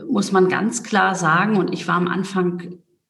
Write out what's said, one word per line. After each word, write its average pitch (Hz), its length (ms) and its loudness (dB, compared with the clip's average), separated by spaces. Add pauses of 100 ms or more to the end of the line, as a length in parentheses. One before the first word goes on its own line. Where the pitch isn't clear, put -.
(100)
muss 202 220 0
man 185 160 6
ganz 196 340 -2
klar 190 320 0
sagen, 175 420 2
und 180 160 0
ich 170 140 -8
war 170 80 0
am 175 140 0
Anfang 180 720 -4 (320)